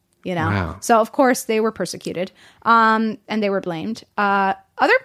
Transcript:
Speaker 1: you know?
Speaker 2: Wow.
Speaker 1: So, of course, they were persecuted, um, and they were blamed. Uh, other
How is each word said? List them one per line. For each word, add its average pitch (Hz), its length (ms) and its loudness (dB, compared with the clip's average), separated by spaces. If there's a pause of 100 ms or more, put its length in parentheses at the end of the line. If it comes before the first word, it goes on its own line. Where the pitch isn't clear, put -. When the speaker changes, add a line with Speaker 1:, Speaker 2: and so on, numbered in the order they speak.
(240)
Speaker 1:
you 185 100 -6
know? 160 140 -2
Speaker 2:
Wow. 92 320 -2
Speaker 1:
So, 233 200 2
of 226 120 -2
course, 262 320 2
they 220 160 -2
were 220 100 0
persecuted, 185 640 -8 (300)
um, 220 560 2 (100)
and 220 120 -2
they 202 100 0
were 196 100 -2
blamed. 180 420 -8 (160)
Uh, 196 360 2 (240)
other 370 140 4 (120)